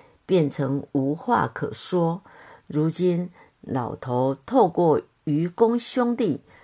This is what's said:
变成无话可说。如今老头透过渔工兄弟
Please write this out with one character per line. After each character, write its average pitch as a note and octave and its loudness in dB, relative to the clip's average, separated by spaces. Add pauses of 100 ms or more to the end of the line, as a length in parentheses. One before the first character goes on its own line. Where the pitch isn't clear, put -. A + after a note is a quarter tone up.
(240)
变 E3 2
成 C#3 -2
无 C#3 0
话 G#3+ 0
可 - -6
说。 E3+ -2 (460)
如 D#3 0
今 F3 -2 (300)
老 A#2 -6
头 B2+ 0
透 A#3 4
过 E3+ 4 (240)
渔 D#3 0
工 A3+ 2
兄 A#3+ -2
弟 G3 0 (240)